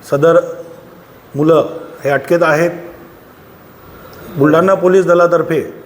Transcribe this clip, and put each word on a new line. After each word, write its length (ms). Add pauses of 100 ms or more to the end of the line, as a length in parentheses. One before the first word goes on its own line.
(100)
सदर 300 (920)
मुलं 320 (380)
हे 60
अटकेत 320
आहेत. 280 (1700)
बुलढाणा 360
पोलीस 320
दलातर्फे 640 (160)